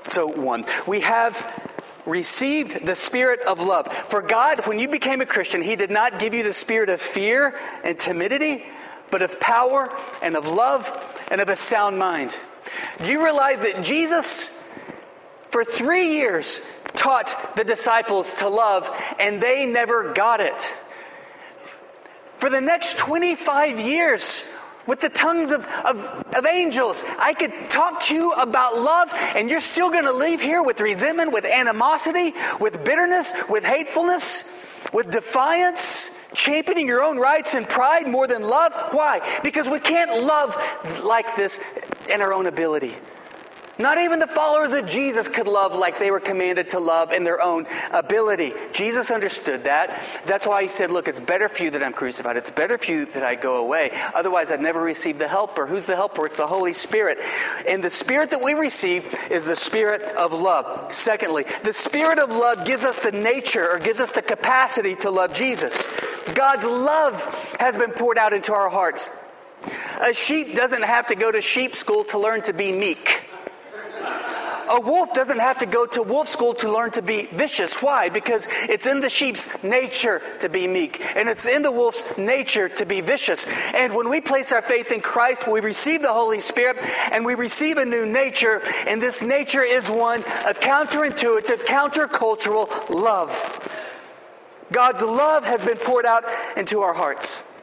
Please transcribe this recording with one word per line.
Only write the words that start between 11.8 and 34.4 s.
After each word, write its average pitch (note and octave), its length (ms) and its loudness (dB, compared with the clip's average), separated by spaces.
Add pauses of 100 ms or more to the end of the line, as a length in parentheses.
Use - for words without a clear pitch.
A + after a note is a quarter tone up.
mind. E3 380 -2 (600)
Do E3+ 120 -4
you D4+ 140 2
realize C#4 340 4
that F#3+ 240 -2
Jesus, D#4 840 0 (880)
for A#3 140 0
three D#4+ 460 2
years, A#3 680 -2 (180)
taught - 600 0
the A3 80 -2
disciples A3 720 2
to G3+ 140 0
love, G3+ 420 2 (300)
and G#3 200 0
they B3+ 240 2
never A#3 480 0
got A3 280 4
it? - 300 -2 (1700)
For C4 120 0
the C4+ 100 2
next E4+ 380 0
twenty-five D4+ 800 0
years, C#4 720 0 (360)
with C4 140 -2
the D#4 80 0
tongues D#4+ 440 0
of, C#4 120 -2 (200)
of, B3 140 0 (360)
of B3+ 120 2
angels, C4+ 580 0 (140)
I C#4+ 140 2
could - 380 -4
talk D#4+ 340 0
to D4+ 100 2
you E4 180 2
about B3 440 2
love, D#4+ 360 4 (240)
and A3 120 0
you're D#4 120 0
still F4 300 0
gonna D4+ 220 2
leave D#4 280 0
here D#4+ 240 2
with B3 160 0
resentment, C#4 520 0
with G#3+ 120 0
animosity, C#4+ 880 2 (240)
with G3+ 260 -2
bitterness, F4 480 2 (160)
with G#3+ 160 0
hatefulness, D#4+ 880 0 (400)